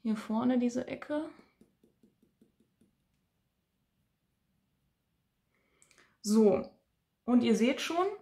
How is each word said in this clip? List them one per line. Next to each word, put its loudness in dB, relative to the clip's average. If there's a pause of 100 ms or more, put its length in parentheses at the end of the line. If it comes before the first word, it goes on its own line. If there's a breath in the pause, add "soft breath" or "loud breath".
Hier -4
vorne -2
diese -2
Ecke. -8 (4000 soft breath)
So, 2 (560)
und 2
ihr 4
seht 0
schon -2 (160)